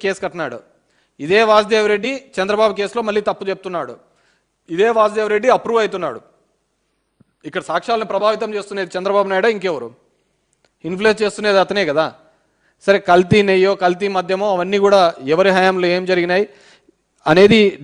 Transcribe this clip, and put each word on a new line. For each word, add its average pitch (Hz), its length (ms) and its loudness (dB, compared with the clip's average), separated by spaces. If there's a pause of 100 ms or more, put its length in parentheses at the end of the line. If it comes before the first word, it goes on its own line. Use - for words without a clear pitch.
కేసు 196 220 -4
కట్టినాడు, 147 340 -8 (640)
ఇదే 196 240 2
వాసుదేవ్ 214 440 2
రెడ్డి 208 180 -4 (260)
చంద్రబాబు 208 420 0
కేసులో 202 280 -6
మళ్ళీ 208 200 -2
తప్పు 202 240 -6
చెప్తున్నాడు, 175 440 -10 (760)
ఇదే 180 180 0 (100)
వాసుదేవ్ 214 360 0
రెడ్డి 214 240 0
అప్రూవ్ 226 240 -2
అవుతున్నాడు. 175 400 -6 (1300)
ఇక్కడ 156 220 -8
సాక్ష్యాలను 220 440 -4
ప్రభావితం 214 420 -2
చేస్తున్నది 196 420 -8
చంద్రబాబు 196 340 0
నాయుడు, 190 240 2
ఇంకెవరు? 160 340 -6 (1000)
ఇన్ఫ్లుయెన్స్ 208 340 -2
చేస్తున్నది 208 420 0
అతనే 202 260 -2
కదా. 156 140 0 (800)
సరే, 196 140 4 (120)
కల్తీ 185 280 4 (100)
నెయ్యో, 190 220 4 (120)
కల్తీ 180 320 0
మద్యమో, 185 400 -2
అవన్నీ 185 300 -2
కూడా 196 160 6 (340)
ఎవరి 190 220 2
హయాంలో 185 380 2
ఏం 185 160 -4
జరిగినాయి 180 340 0 (800)
అనేది 202 360 6 (220)